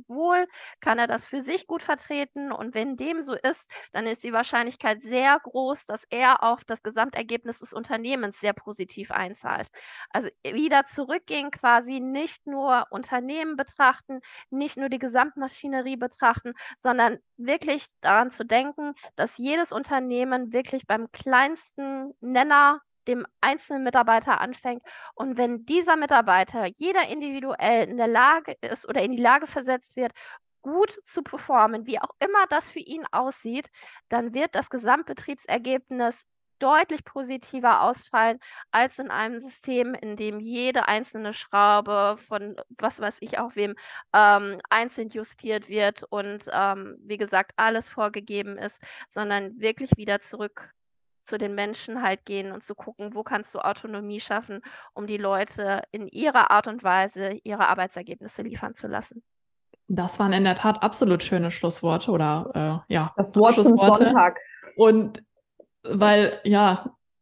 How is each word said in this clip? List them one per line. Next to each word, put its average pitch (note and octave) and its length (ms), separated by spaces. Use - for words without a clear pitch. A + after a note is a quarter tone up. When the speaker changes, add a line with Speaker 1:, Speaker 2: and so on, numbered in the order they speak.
Speaker 1:
wohl? F4 380
Kann A3+ 180
er A#3+ 80
das A#3 180
für C#4 140
sich D#4 280
gut E4 140
vertreten? C#4+ 720
Und A#3+ 240
wenn A#3+ 220
dem D#4+ 240
so C#4 120
ist, C4 300
dann A3+ 140
ist A3 180
die A#3+ 80
Wahrscheinlichkeit A#3 680
sehr C4 380
groß, C4 460
dass - 240
er B3+ 340
auf A#3 220
das A3+ 180
Gesamtergebnis A#3 760
des - 120
Unternehmens A3+ 680
sehr G#3 120
positiv G3+ 580
einzahlt. - 580
Also A#3 180
wieder C#4 400
zurückgehen, C#4+ 680
quasi B3 520
nicht C4+ 440
nur C4+ 440
Unternehmen C4+ 680
betrachten, C4 640
nicht C#4 260
nur C4+ 140
die B3 100
Gesamtmaschinerie C4 960
betrachten, A#3+ 560
sondern B3 280
wirklich C#4+ 480
daran G#3+ 300
zu - 140
denken, C#4+ 480
dass - 220
jedes D4+ 340
Unternehmen B3+ 840
wirklich B3+ 340
beim A3+ 240
kleinsten C4+ 1080
Nenner, C#4+ 640
dem - 200
einzelnen C4+ 420
Mitarbeiter A#3 580
anfängt. B3 400
Und C4 240
wenn A#3+ 280
dieser E4 320
Mitarbeiter, A3+ 680
jeder E4+ 420
individuell C4+ 800
in B3 100
der A#3 100
Lage C4 540
ist - 280
oder C4+ 140
in C#4 80
die A#3+ 100
Lage C4 240
versetzt B3+ 500
wird, B3+ 180
gut F4+ 420
zu - 160
performen, A3+ 640
wie A3+ 140
auch - 180
immer G4 320
das D4+ 220
für - 80
ihn D#4 320
aussieht, B3+ 580
dann A#3 240
wird C#4+ 220
das C#4+ 160
Gesamtbetriebsergebnis B3+ 1500
deutlich D4+ 440
positiver B3 800
ausfallen A3+ 580
als B3+ 280
in C4+ 120
einem A#3 280
System, B3 540
in G#3+ 220
dem G#3+ 240
jede A#3+ 480
einzelne A3 460
Schraube G#3 840
von G#3 380
was - 240
weiß - 180
ich - 200
auch A#3+ 160
wem, G3+ 200
ähm, G3+ 460
einzeln A3+ 400
justiert G#3+ 600
wird G#3 400
und, G3+ 420
ähm, G3 520
wie G3+ 140
gesagt, G3+ 400
alles A3+ 320
vorgegeben G3+ 680
ist, G3+ 220
sondern G#3 480
wirklich A3 380
wieder G#3 240
zurück - 500
zu - 180
den G3+ 160
Menschen G#3+ 480
halt G3 220
gehen G3 260
und G3 120
zu G#3 120
gucken, G#3 400
wo G#3+ 80
kannst - 320
du - 40
Autonomie G#3 600
schaffen, G#3+ 420
um G#3 140
die G#3 100
Leute G3 640
in G#3 160
ihrer B3+ 440
Art G#3 160
und A3+ 160
Weise F#3+ 600
ihre G#3 240
Arbeitsergebnisse F#3 760
liefern - 320
zu - 120
lassen. - 360
Speaker 2:
Das F3+ 320
waren G3 140
in F#3+ 100
der F#3 120
Tat - 280
absolut G3 400
schöne E3+ 280
Schlussworte E3+ 600
oder, D#3 760
äh, - 60
ja, D#3+ 240
Speaker 3:
Das G3 180
Wort A3+ 200
zum G#3+ 80
Speaker 2:
Abschlussworte. G#3 360
Speaker 3:
Sonntag. F#3 300
Speaker 2:
Und A3 480
weil, G#3 600
ja, G3+ 520